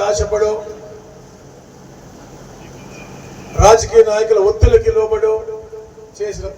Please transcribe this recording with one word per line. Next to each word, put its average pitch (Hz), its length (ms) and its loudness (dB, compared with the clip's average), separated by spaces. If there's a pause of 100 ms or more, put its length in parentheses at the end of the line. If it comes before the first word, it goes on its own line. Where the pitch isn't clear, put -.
ఆశపడో, 208 440 0 (3000)
రాజకీయ 381 480 6
నాయకుల 220 300 2 (100)
ఒత్తిడికి 226 480 4
లోబడో 220 340 2 (840)
చేసిన 196 300 -8 (100)